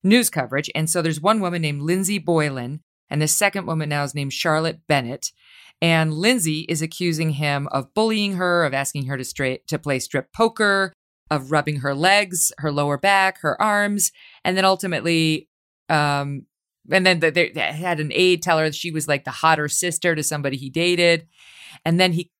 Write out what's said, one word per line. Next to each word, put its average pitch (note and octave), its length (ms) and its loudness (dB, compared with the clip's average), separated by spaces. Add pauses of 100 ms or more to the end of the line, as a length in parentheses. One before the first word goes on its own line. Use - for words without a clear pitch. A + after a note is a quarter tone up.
news A3 260 4
coverage. C3+ 440 -4
And D#3 160 -2
so F3 120 0
there's D#3 180 -2
one G#3 220 2
woman F3 200 -2
named D3 200 -2
Lindsay F#3 360 0
Boylan, D3+ 600 -2 (300)
and D3 120 0
the D#3 60 2
second G3 380 0
woman D#3 240 -4
now D3 140 -2
is C#3 120 -6
named C#3 160 -6
Charlotte D#3+ 560 -2
Bennett. B2+ 440 0 (500)
And D#3+ 320 2
Lindsay E3 560 0
is D#3 120 -2
accusing D#3+ 500 -2
him C#3+ 400 -2
of C3 220 -4
bullying G#3 420 0
her, F3 280 2
of C#3 100 0
asking C3+ 340 -4
her C3+ 100 -6
to B2+ 80 -8
stra-, C3 420 -4
to D3+ 100 -4
play C3+ 220 -2
strip - 320 -6
poker, G#3 600 0 (360)
of C#3 220 -2
rubbing D3+ 300 0
her C#3 120 -2
legs, F#3 680 2
her D3+ 120 -2
lower C#3+ 260 0
back, F#3+ 440 2
her D3+ 200 0
arms. G#3 500 0 (340)
And F#3 100 0
then F#3+ 100 2
ultimately, E3 840 0 (400)
um, C#3+ 560 0 (440)
and F#3 160 2
then F3+ 140 4
the, D#3+ 120 2
they, F3 180 0
they D#3 100 -10
had D#3 400 -4
an D3+ 140 -4
aide F3+ 280 4
tell E3+ 180 2
her D#3 120 0
she E3 200 -8
was D#3 180 -4
like C#3+ 160 0
the C#3 60 -8
hotter D#3 360 2
sister E3+ 480 -2
to D3+ 80 -4
somebody C#3+ 320 -4
he C3+ 140 -10
dated. E3+ 580 2 (580)
And E3 140 2
then F#3 140 4
he F3 260 -4